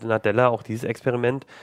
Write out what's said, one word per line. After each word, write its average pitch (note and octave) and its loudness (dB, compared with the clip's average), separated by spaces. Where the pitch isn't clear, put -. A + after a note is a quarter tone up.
Nadella A2 2
auch A#2 0
dieses A#2 -8
Experiment, B2 -2